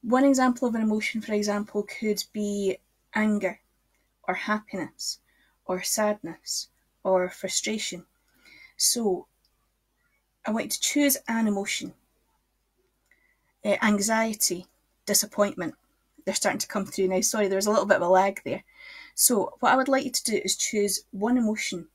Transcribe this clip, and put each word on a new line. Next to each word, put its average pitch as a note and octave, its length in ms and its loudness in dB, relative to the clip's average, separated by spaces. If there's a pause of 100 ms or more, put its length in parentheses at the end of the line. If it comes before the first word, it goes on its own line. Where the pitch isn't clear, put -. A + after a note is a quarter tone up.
one B3 240 4
example B3+ 420 4
of A3+ 80 0
an A3+ 60 0
emotion, G#3+ 400 0
for G#3+ 120 -4
example, G#3 500 -2
could G#3 400 -4 (100)
be G3+ 440 -2 (360)
anger, G#3 460 0 (680)
or F3+ 60 -2
happiness, - 880 -6 (460)
or F#3 180 -4
sadness, - 880 -4 (340)
or F#3 260 2
frustration. F#3+ 760 -6 (720)
So, G#3 500 0 (1200)
I G#3+ 60 -4
want A3 140 -2
you G#3+ 60 -10
to - 100 -4
choose C#4+ 360 2 (100)
an A3+ 200 0
emotion. G3+ 460 -4 (1700)
Uh, G3+ 200 2
anxiety, G#3+ 840 0 (400)
disappointment. G3+ 680 0 (500)
They're D4 80 -2
starting - 260 -2
to - 80 -6
come G3 180 -4
through F#3+ 240 -2
now. F#3 120 0
Sorry, G#3 260 0
there F#3+ 100 0
was G3 100 0
a G#3 40 2
little G3+ 140 2
bit G#3 120 6
of F3 60 0
a F3 40 0
lag F#3+ 360 4
there. - 200 -8 (500)
So - 460 2
what A#3+ 120 4
I B3 40 6
would C4 120 2
like C#4 180 2
you B3+ 60 -6
to - 120 -4
do A3+ 200 -2
is F#3+ 120 -2
choose - 560 -2
one A3+ 260 0
emotion G#3+ 580 -2